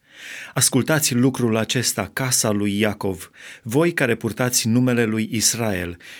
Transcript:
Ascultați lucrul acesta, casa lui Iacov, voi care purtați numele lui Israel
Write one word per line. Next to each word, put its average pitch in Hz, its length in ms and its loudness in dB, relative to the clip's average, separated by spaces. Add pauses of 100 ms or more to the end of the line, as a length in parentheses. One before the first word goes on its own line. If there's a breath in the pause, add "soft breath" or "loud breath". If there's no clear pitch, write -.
(540 loud breath)
Ascultați 139 600 2
lucrul 120 420 2
acesta, 110 580 -2
casa 131 380 0
lui 101 280 0
Iacov, 98 520 -2 (320 loud breath)
voi 156 300 2
care 123 220 0
purtați 120 520 -2
numele 120 380 4
lui 110 260 -2
Israel 101 680 -2 (220 loud breath)